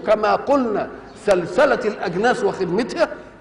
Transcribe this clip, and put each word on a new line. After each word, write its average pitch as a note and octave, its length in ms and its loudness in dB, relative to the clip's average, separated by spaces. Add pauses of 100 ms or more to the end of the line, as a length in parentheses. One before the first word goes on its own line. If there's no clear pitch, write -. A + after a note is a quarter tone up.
كما G#3+ 280 2
قلنا G#3+ 540 0 (280)
سلسلة G#3 680 2
الأجناس G#3+ 600 0
وخدمتها G3 640 0 (320)